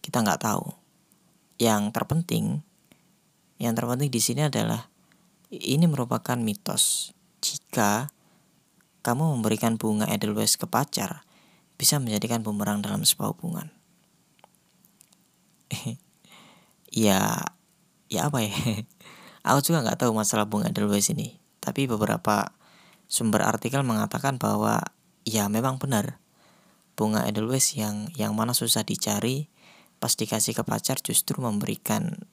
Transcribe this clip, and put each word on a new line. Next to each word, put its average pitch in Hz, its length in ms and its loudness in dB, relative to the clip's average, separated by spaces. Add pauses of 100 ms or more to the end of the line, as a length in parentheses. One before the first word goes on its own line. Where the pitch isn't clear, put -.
Kita - 160 -2
nggak 95 240 2
tahu. 101 240 -2 (880)
Yang 104 320 4
terpenting, 135 720 0 (960)
yang 117 160 -2
terpenting 127 400 0
di 113 80 2
sini 131 240 0
adalah 113 400 0 (640)
ini 156 400 4
merupakan 123 480 0
mitos. - 800 -2 (240)
Jika 110 720 0 (880)
kamu 131 400 2
memberikan 110 400 0
bunga 107 240 0
Edelweiss 107 560 0
ke - 80 -6
pacar, 147 560 -2 (560)
bisa - 160 4
menjadikan 113 480 0
bumerang 104 400 -2
dalam 104 160 -2
sebuah 104 320 2
hubungan. - 400 -8 (2000)
<laughs> - 320 -8 (880)
Ya, 104 480 4 (640)
ya 147 240 0
apa 139 80 0
ya? 104 160 -2 (460)
<laughs> - 500 -14
Aku 135 80 6
juga 156 240 2
nggak - 160 0
tahu 117 160 2
masalah 107 320 0
bunga 107 240 0
Edelweiss 104 400 2
ini. - 320 -6 (160)
Tapi 135 320 -2
beberapa 104 640 0 (560)
sumber 117 320 2
artikel 139 400 0
mengatakan 123 560 -2
bahwa 110 400 2 (480)
ya 104 240 0
memang 127 240 0
benar. 131 480 -2 (720)
Bunga 107 320 0
Edelweiss 117 480 0
yang, 104 400 -4
yang 107 160 -2
mana 113 240 -2
susah 113 320 0
dicari, 151 640 -2 (480)
pas - 160 -2
dikasih 110 400 -2
ke 113 80 -2
pacar 117 400 -2
justru - 400 -2
memberikan 107 880 -2